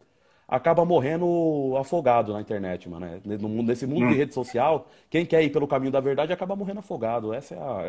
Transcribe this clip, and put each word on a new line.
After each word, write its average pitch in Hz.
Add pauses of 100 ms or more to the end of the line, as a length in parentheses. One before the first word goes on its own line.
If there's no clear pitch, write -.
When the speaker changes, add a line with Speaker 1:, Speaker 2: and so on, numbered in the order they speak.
(480)
Speaker 1:
acaba 165
morrendo 160
afogado 131
na 104
internet, 95
mano. 87
É, 85 (180)
no 107
mundo, 113
nesse 123
mundo 123
de 120
Speaker 2:
Hum. 131
Speaker 1:
rede 143
social, 131 (220)
quem 165
quer 160
ir 147
pelo 147
caminho 135
da 135
verdade 139
acaba 185
morrendo 202
afogado. 113
Essa -
é -
a, 104